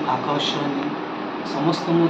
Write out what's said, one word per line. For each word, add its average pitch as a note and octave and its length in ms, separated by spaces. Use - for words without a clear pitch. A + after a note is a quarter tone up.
ఆకాశాన్ని, C#3+ 760
సమస్తము E3 640